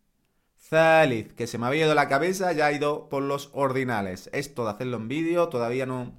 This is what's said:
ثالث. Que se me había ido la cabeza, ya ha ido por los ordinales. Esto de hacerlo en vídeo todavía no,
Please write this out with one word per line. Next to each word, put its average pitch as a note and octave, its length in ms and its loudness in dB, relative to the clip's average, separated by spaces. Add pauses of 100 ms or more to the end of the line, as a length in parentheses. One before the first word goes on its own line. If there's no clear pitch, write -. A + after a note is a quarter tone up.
(720)
ثالث. D#3+ 640 4
Que A#2 120 -6
se A#2 120 -8
me A#2+ 80 -4
había D#3 200 2
ido D3+ 80 4
la C#3+ 140 4
cabeza, F3+ 440 0
ya D3+ 140 2
ha D3 60 2
ido D3 380 -2
por C#3 120 -2
los C#3 300 -4
ordinales. B2 800 -2
Esto C#3 320 -6
de G#2+ 60 -2
hacerlo B2 260 -6
en A2+ 120 -8
vídeo E3 420 0
todavía B2 360 -2
no, B2+ 320 -8